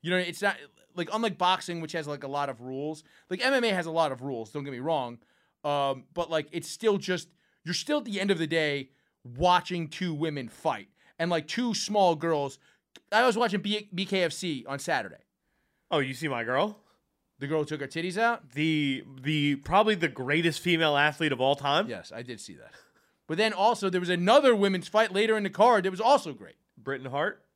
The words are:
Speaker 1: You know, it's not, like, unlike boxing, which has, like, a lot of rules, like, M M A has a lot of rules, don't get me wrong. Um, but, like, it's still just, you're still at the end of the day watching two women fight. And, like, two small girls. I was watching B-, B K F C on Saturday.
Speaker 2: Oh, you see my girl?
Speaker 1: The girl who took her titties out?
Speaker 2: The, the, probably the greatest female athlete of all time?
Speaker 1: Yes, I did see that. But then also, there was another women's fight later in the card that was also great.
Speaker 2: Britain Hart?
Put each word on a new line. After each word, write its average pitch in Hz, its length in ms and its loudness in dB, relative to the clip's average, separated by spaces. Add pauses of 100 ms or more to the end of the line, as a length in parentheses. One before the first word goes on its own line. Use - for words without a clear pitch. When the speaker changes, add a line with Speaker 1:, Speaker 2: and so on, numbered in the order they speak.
Speaker 1:
You 160 80 -4
know, 185 80 2
it's 175 240 -4
not, 196 140 2 (380)
like, 175 180 -2
unlike 214 260 -2
boxing, 180 420 0
which 160 120 -8
has, 160 140 -4
like, 143 180 -8
a 139 40 -8
lot 143 200 -2
of 120 120 -10
rules, 139 440 -8 (260)
like, 190 140 -4
M 269 100 4
M 247 100 2
A 233 60 2
has 180 160 0
a 165 40 -6
lot 160 220 2
of 123 100 -10
rules, 120 300 -6
don't 147 120 -6
get 139 80 -8
me 123 80 -8
wrong. 131 380 -2 (460)
Um, 139 480 0
but, 170 180 -4
like, 151 220 -2
it's 165 160 -6
still 214 300 2
just, 175 300 -4 (360)
you're 170 100 -4
still 294 240 0
at - 60 -4
the 202 160 -6
end 196 100 0
of 180 80 4
the 160 100 -2
day 147 420 -2 (340)
watching 170 640 0
two 170 260 -4
women 147 340 -4
fight. 110 400 -6 (300)
And, 170 120 0
like, 160 160 0
two 240 280 -2
small 196 420 2
girls. 143 420 -2 (540)
I 226 120 6
was 240 140 4
watching 208 220 2
B-, 208 340 -4
B 185 100 -2
K 190 200 0
F 156 80 -2
C 147 360 -6
on 139 120 -6
Saturday. 117 380 -2 (720)
Speaker 2:
Oh, 156 100 4
you 131 140 -2
see 143 120 -6
my 123 160 -2
girl? 143 380 0 (580)
Speaker 1:
The 143 80 -8
girl 156 140 0
who 147 60 -2
took 151 140 -6
her 139 60 -6
titties 170 320 -4
out? 226 320 0
Speaker 2:
The, 147 540 0 (160)
the, 143 360 2
probably 208 380 2
the 165 140 -2
greatest 147 520 -2
female 160 360 2
athlete 147 360 2
of 123 80 -2
all 135 140 4
time? 143 340 0
Speaker 1:
Yes, 101 240 -10
I 117 100 -12
did 123 180 -12
see 90 140 -16
that. - 180 -20 (560)
But 160 100 -4
then 214 140 2
also, 202 360 0
there 180 120 -2
was 180 100 -4
another 220 460 6
women's 196 320 0
fight 214 240 2
later 220 240 2
in 208 80 -2
the 190 60 -2
card 214 340 4
that 190 80 0
was 180 80 -10
also 220 320 4
great. 98 240 -18 (200)
Speaker 2:
Britain 131 340 -8
Hart? 147 340 -4 (120)